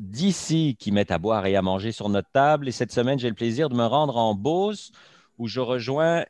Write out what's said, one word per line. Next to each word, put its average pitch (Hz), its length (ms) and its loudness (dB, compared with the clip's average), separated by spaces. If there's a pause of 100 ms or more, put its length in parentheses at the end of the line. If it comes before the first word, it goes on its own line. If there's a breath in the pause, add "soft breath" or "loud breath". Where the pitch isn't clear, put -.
d'ici 151 800 0
qui 104 100 -4
mettent 101 220 2
à 87 60 2
boire 101 280 0
et 98 80 2
à 98 80 4
manger 95 300 0
sur 104 160 -6
notre 101 240 0
table. 143 340 4
Et 127 60 -4
cette 117 180 -4
semaine, 123 300 0
j'ai 120 80 -2
le 110 80 -4
plaisir 117 320 -2
de 123 80 -4
me 117 100 2
rendre 135 300 0
en 113 180 2
Beauce 175 560 -2 (480 soft breath)
où 117 80 -6
je 110 140 -4
rejoins 131 680 0